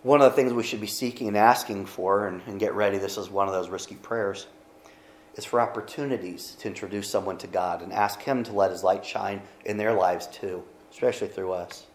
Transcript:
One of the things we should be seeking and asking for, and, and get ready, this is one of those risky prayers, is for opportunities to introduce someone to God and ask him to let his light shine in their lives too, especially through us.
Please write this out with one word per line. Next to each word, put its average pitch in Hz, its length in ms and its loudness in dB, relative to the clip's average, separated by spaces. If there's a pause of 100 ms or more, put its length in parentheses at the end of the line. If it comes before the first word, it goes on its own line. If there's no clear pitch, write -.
One 143 200 6
of 127 100 10
the - 40 -4
things 127 180 4
we 117 100 0
should 113 180 -4
be 104 60 -6
seeking 123 400 -4
and 104 100 2
asking 107 480 4
for, 98 400 0
and, 92 220 -6
and 98 120 -8
get 104 140 0
ready, 101 240 2
this 98 200 -4
is 95 120 -8
one 98 180 2
of 95 60 -2
those 90 160 -2
risky 92 260 -10
prayers, 101 520 -4 (880)
is - 100 -12
for 120 160 2
opportunities 110 1000 -6
to - 80 -10
introduce 98 420 -8
someone 95 280 -2
to - 100 -12
God 90 340 -2
and 92 120 -12
ask 104 280 0
him 127 220 0
to 110 80 -8
let 98 200 4
his 90 120 -8
light 95 220 4
shine 98 360 -6 (220)
in 104 140 -4
their 107 160 2
lives 90 340 2
too, 90 360 -10 (280)
especially 117 380 0
through 92 240 -6
us. 87 420 -8